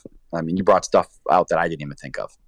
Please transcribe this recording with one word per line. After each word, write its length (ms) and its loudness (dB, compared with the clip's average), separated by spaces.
I 80 -4
mean, 140 -4
you 80 -2
brought 220 4
stuff 220 2
out 200 2
that 100 0
I 80 -2
didn't 140 -8
even 160 -10
think 200 -14
of. 140 -12